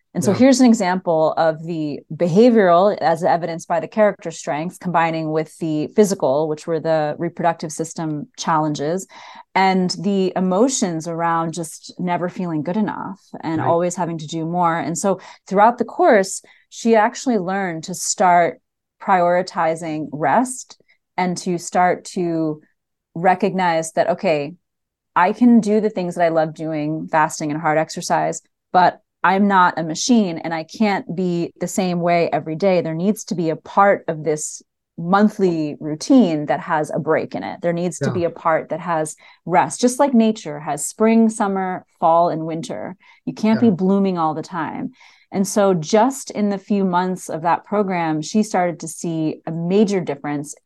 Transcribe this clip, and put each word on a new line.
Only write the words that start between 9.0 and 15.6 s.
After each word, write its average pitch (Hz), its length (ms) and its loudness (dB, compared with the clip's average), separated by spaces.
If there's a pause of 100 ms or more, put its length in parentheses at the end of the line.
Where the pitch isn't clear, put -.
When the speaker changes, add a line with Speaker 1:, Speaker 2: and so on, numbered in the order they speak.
Speaker 1:
and 185 360 2 (100)
the 190 340 0
emotions 185 720 0
around 165 460 -2
just - 480 -12
never 175 300 -2
feeling 165 320 -4
good 180 160 -4
enough - 420 -4 (220)
and 160 180 -4
Speaker 2:
Right. - 80 0
Speaker 1:
always 175 280 0
having 170 220 -4
to 156 80 -12
do 160 200 -6
more. 170 300 0
And 165 200 -4
so 190 240 -2 (260)
throughout 214 300 4